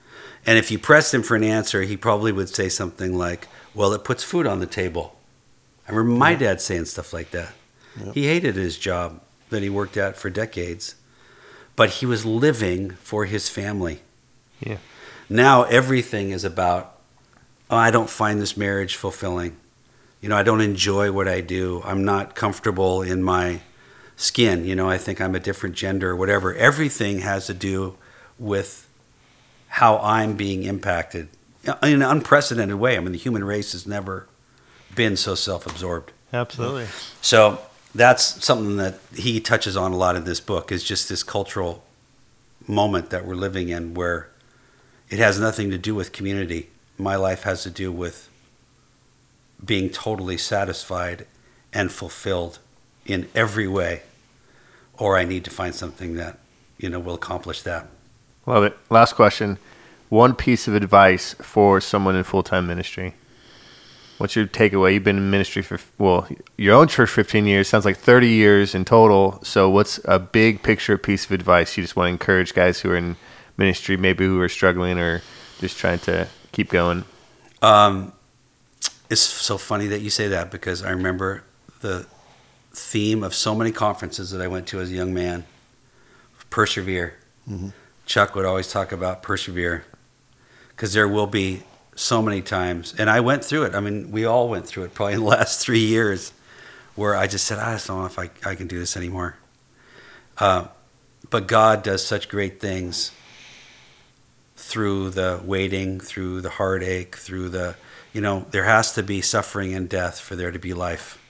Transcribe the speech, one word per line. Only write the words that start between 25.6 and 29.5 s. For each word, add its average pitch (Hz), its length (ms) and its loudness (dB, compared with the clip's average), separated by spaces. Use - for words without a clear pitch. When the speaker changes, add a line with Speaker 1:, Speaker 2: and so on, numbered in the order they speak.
Speaker 1:
gender," 95 360 -2
or 90 40 -4
whatever. 95 400 0
Everything 127 640 2
has 98 280 -4
to 101 60 -8
do 95 440 -4
with 101 480 -6